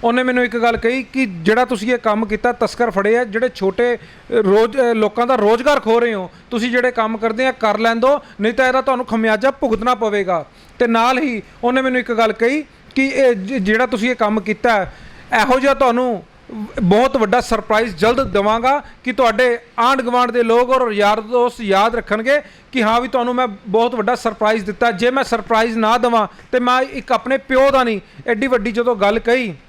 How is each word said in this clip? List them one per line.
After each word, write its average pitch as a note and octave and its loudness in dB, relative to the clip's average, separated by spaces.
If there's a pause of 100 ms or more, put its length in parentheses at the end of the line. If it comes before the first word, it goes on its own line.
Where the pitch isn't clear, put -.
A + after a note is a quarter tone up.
ਉਹਨੇ A#3+ 0
ਮੈਨੂੰ B3 0
ਇੱਕ A#3 -4
ਗੱਲ A#3 0
ਕਹੀ A#3+ -2
ਕਿ, C4 -2
"ਜਿਹੜਾ G3 0
ਤੁਸੀਂ A#3+ -2
ਇਹ A#3+ 0
ਕੰਮ A3 -2
ਕੀਤਾ, G#3+ -2
ਤਸਕਰ A#3 -2
ਫੜੇ G3 0
ਆ, B3 0
ਜਿਹੜੇ A3+ -4
ਛੋਟੇ, A#3 0
ਅ, A#3 -8 (340)
ਰੋਜ਼-, A3 2
ਅ, A#3 2
ਲੋਕਾਂ G#3+ 0
ਦਾ C4 2
ਰੋਜ਼ਗਾਰ A#3+ 2
ਖੋ A3+ 2
ਰਹੇ A#3 0
ਹੋ, F#3 -8 (200)
ਤੁਸੀਂ A#3+ -2
ਜਿਹੜੇ B3 0
ਕੰਮ A3+ -2
ਕਰਦੇ A3+ -2
ਆ C4 0
ਕਰ G#3 -2
ਲੈਣ A#3 0
ਦਿਓ, C4+ 2 (200)
ਨਹੀਂ A3 0
ਤਾਂ C4 2
ਇਹਦਾ C4 2
ਤੁਹਾਨੂੰ B3+ -2
ਖਮਿਆਜ਼ਾ A3 0
ਭੁਗਤਣਾ A#3+ -2
ਪਵੇਗਾ।" G3 -2 (320)
ਤੇ B3 2
ਨਾਲ A#3 2
ਹੀ B3 -4 (220)
ਉਹਨੇ B3+ 2
ਮੈਨੂੰ B3+ 0
ਇੱਕ A#3+ -6
ਗੱਲ A3 2
ਕਹੀ C4+ -2 (300)
ਕਿ C4+ 2
ਇਹ C4 2
ਜ-, G3 -6
ਜਿਹੜਾ A3 0
ਤੁਸੀਂ A#3+ -2
ਇਹ B3 -2
ਕੰਮ G#3+ 0
ਕੀਤਾ G#3+ -2
ਹੈ, G3 -2 (480)
ਇਹੋ B3+ 2
ਜਿਹਾ C4+ 2
ਤੁਹਾਨੂੰ B3 0 (600)
ਬਹੁਤ A3+ 4
ਵੱਡਾ A3 2
ਸਰਪ੍ਰਾਈਜ਼ G#3+ -2
ਜਲਦ A#3 0
ਦੇਵਾਂਗਾ A3+ 0 (220)
ਕਿ B3+ -4
ਤੁਹਾਡੇ A#3 0 (200)
ਆਂਢ C4 2
ਗੁਆਂਢ A#3+ 0
ਦੇ A#3+ 2
ਲੋਕ A#3+ 2
ਔਰ B3+ 0
ਯਾਰ G#3 2
ਦੋਸਤ A#3+ -2
ਯਾਦ G#3 2
ਰੱਖਣਗੇ A#3 -2 (300)
ਕਿ B3+ 0
ਹਾਂ A3+ 2
ਵੀ B3+ -6
ਤੁਹਾਨੂੰ B3 -2
ਮੈਂ B3+ 0 (200)
ਬਹੁਤ A3+ 0
ਵੱਡਾ A3+ -2
ਸਰਪ੍ਰਾਈਜ਼ A3 -2
ਦਿੱਤਾ। G#3+ -2
ਜੇ A3 0
ਮੈਂ C4+ -2
ਸਰਪ੍ਰਾਈਜ਼ A3+ -2
ਨਾ A3+ 2
ਦੇਵਾਂ A3+ 0 (240)
ਤੇ B3+ 0
ਮੈਂ B3 0
ਇੱਕ C4+ -6
ਆਪਣੇ B3+ -2
ਪਿਓ C4+ 2
ਦਾ C4 2
ਨਹੀਂ। A3 -2 (260)
ਐਡੀ A#3 0
ਵੱਡੀ A#3+ -2
ਜਦੋਂ A#3 0
ਗੱਲ G3+ 0
ਕਹੀ A#3 -2 (140)